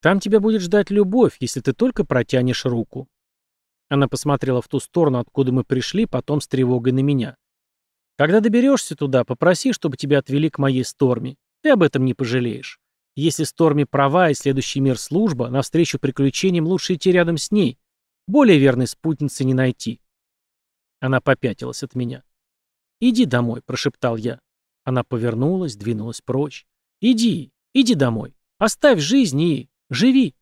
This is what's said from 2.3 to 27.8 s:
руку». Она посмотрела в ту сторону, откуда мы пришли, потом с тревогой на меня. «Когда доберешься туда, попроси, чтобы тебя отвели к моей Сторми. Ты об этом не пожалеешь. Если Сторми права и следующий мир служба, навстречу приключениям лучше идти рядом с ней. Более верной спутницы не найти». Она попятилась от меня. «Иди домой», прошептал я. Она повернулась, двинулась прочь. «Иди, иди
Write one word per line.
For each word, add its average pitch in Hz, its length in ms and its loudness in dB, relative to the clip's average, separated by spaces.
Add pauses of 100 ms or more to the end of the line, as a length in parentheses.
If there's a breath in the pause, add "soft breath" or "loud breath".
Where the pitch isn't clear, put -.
руку». 123 440 -6 (800)
Она 139 200 2
посмотрела 131 520 -2
в - 80 -12
ту 139 120 -4
сторону, 147 380 0
откуда 127 340 -2
мы 127 120 0
пришли, 151 420 -2
потом 143 340 -4
с - 80 -14
тревогой 127 440 0
на 131 80 0
меня. 135 360 -2 (800)
«Когда 170 240 2
доберешься 240 560 2
туда, 131 280 0
попроси, 175 480 0
чтобы 143 240 -4
тебя 143 220 0
отвели 143 320 -2
к - 80 -18
моей 135 260 0
Сторми. 127 520 -2 (260)
Ты 311 80 2
об 226 120 4
этом 139 220 2
не 127 100 0
пожалеешь. 120 680 -4 (340)
Если 151 300 -2
Сторми 147 400 2
права 139 460 2
и 139 40 0
следующий 135 460 -4
мир 131 180 0
служба, 151 500 -2
навстречу 139 500 -2
приключениям 156 680 0
лучше 185 280 -2
идти 180 180 0
рядом 170 240 2
с - 140 -8
ней. 208 280 0 (480)
Более 214 320 6
верной 127 280 4
спутницы - 580 -6
не 131 100 0
найти». 127 460 -2 (1000)
Она 131 200 0
попятилась 123 640 -4
от 135 120 -14
меня. 127 300 -8 (760)
«Иди 233 260 2
домой», 120 360 -2
прошептал 123 540 -4
я. 117 240 -8 (440)
Она 127 200 -2
повернулась, 127 720 -4
двинулась 107 440 -8
прочь. 135 460 -6 (340)
«Иди, 226 520 0 (220)
иди 254 200 4